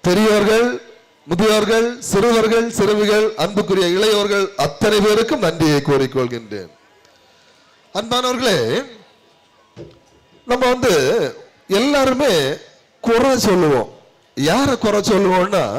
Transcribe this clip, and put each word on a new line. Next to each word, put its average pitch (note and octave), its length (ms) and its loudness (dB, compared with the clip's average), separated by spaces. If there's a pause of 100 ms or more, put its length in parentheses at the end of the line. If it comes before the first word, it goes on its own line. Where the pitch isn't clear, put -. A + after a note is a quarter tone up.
பெரியோர்கள், G#3+ 600 2 (600)
முதியோர்கள், G#3+ 580 2 (220)
சிறுவர்கள், A3+ 580 2 (100)
சிறுமிகள், G#3 500 0 (160)
அன்புக்குரிய F#3+ 440 -2 (100)
இளையோர்கள், G3+ 480 0 (200)
அத்தனை G#3+ 400 -2
பேருக்கும் A3 420 0
நன்றியை D#3 320 0 (100)
கூறிக்கொள்கின்றேன். A#2+ 800 -4 (1300)
அன்பானவர்களே, B3 600 -2 (1900)
நம்ம B3+ 160 0 (100)
வந்து A#3+ 200 2 (840)
எல்லாருமே C4 540 0 (720)
குறை B3 240 2 (160)
சொல்லுவோம். D#3 420 2 (600)
யாரை C4 340 0
குறை G#3 160 2 (120)
சொல்லுவோம்னா F#3 520 2 (160)